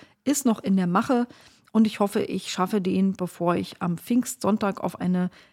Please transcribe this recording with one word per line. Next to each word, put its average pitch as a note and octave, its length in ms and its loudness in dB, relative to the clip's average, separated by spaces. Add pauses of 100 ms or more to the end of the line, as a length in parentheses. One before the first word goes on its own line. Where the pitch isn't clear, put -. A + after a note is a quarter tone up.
(240)
ist C#4+ 220 0
noch A3 160 2
in G3 140 2
der F#3 100 2
Mache A#3 400 2 (460)
und A3 140 6
ich - 140 -2
hoffe, G#3 220 0
ich - 280 -6
schaffe F#3+ 300 0
den, F#3+ 320 2
bevor F3 420 -2
ich - 260 -4
am E3+ 160 -2
Pfingstsonntag A3 840 0
auf - 200 -4
eine F3+ 300 0 (220)